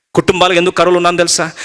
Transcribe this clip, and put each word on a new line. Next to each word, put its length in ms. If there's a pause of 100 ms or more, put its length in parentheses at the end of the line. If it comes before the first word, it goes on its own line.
(140)
కుటుంబాలు 380
ఎందుకు 220
కరువులు 220
ఉన్నాం 200
తెలుసా? 340 (140)